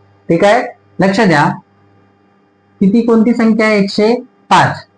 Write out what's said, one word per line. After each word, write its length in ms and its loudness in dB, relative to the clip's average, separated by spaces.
ठीक 140 0
आहे, 200 2
लक्ष 220 0
द्या, 220 2
किती, 240 2
कोणती 280 2
संख्या 340 0
आहे, 120 0
एकशे 340 0
पाच. 360 -2